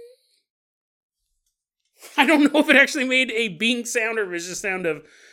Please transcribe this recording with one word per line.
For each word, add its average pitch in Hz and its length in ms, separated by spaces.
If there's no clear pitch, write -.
I 285 100
don't 294 280
know 302 60
if 302 100
it 269 80
actually 269 280
made 254 260
a 226 180
bing 226 340
sound 226 340
or 214 60
if 185 60
it - 20
was 175 160
just 175 140
sound 185 240
of 151 200